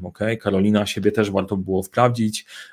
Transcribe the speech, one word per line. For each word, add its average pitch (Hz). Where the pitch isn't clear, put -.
okej, 107
Karolina, 104
siebie 101
też 104
warto 95
było 95
sprawdzić, 117